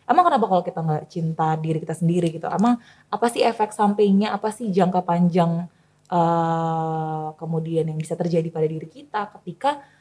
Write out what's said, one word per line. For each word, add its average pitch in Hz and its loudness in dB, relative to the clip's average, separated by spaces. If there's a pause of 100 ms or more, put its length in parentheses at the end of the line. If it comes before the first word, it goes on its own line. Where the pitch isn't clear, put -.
Emang 339 4
kenapa 302 4
kalau 185 2
kita 175 -8
nggak 160 -2
cinta 160 -2
diri 160 -2
kita 160 -6
sendiri 170 2
gitu? 160 -10
Emang 233 2 (320)
apa - -2
sih 240 -2
efek - 0
sampingnya, 208 2
apa 208 -4
sih 220 -8
jangka 180 2
panjang, 175 2 (640)
eh, 160 -2
kemudian 160 -2
yang 156 -4
bisa 156 -6
terjadi 170 0
pada 160 -2
diri 160 -6
kita 214 -10
ketika - -4 (220)